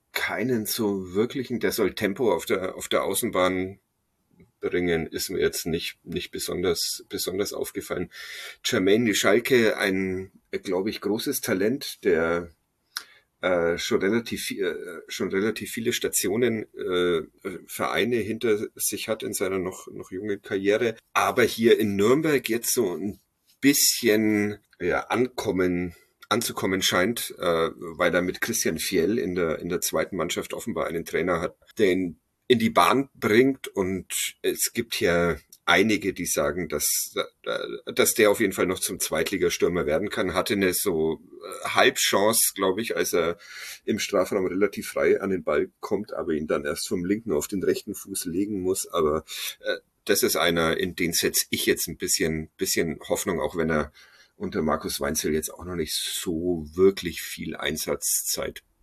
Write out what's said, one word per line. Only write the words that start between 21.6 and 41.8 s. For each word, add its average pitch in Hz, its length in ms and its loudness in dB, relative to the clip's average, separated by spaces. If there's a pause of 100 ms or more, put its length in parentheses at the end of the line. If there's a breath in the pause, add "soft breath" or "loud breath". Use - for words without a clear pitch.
in 104 160 0
Nürnberg 131 540 4
jetzt 117 240 0
so 98 220 0
ein 92 240 -6 (420)
bisschen, 107 960 4 (200)
ja, 87 220 0
ankommen, 90 920 0 (340 soft breath)
anzukommen 98 520 0
scheint, 101 560 0
äh, 82 380 0
weil 82 400 0
er 90 60 4
mit 90 200 -4
Christian - 380 -2
Fiel 92 400 2
in 90 160 -2
der, 82 240 0
in 87 100 -6
der 87 120 -2
zweiten 80 340 -2
Mannschaft 85 380 -4
offenbar 82 340 -4
einen 80 180 -4
Trainer 85 340 0
hat, 85 160 -4 (220)
der 101 140 4
ihn 90 280 -2 (280)
in 123 120 4
die 110 100 2
Bahn 113 460 4
bringt. 123 520 4
Und - 760 -4
es - 300 -2
gibt - 200 -4
hier 87 460 2 (260)
einige, 95 480 2
die 87 140 -6
sagen, 78 420 -2
dass, - 460 -2 (280)
äh, - 480 -6
dass 117 220 2
der 107 160 6
auf 101 100 2
jeden 95 140 2
Fall 98 140 0
noch 92 120 -2
zum 90 200 -6
Zweitligastürmer 85 880 0
werden 82 240 0
kann. 92 240 -2
Hatte 92 180 0
eine 98 200 4
so, 80 480 0 (420)
äh, - 60 -6
Halbchance, 107 840 4